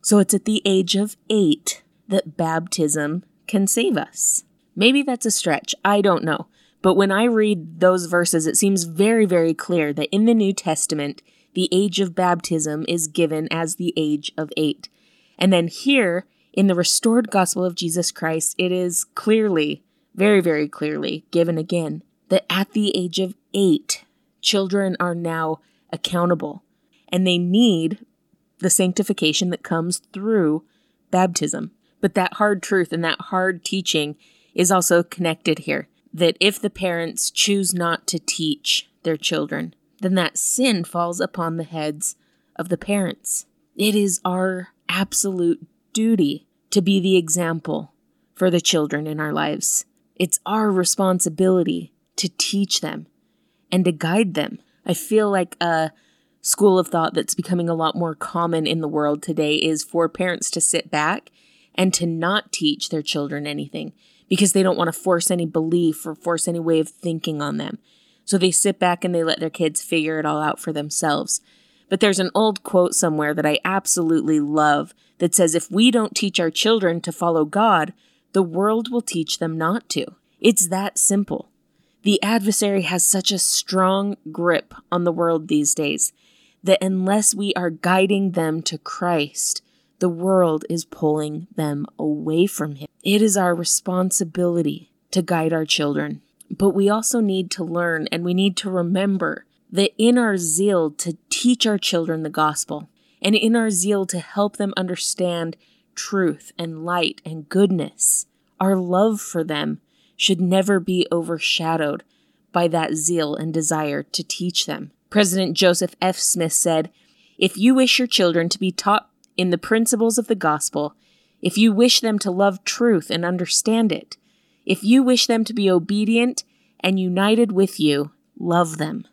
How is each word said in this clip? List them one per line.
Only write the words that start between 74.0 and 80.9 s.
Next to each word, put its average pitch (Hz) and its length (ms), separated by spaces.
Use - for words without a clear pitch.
love 147 540
that 175 180
says, 165 200
"If - 160
we 220 180
don't 220 260
teach 196 240
our 165 120
children 190 500
to 170 100
follow 165 340
God, 185 480
the 190 100
world 208 480
will 240 120
teach - 360
them 165 200
not 170 320
to." - 160
It's 185 280
that 190 300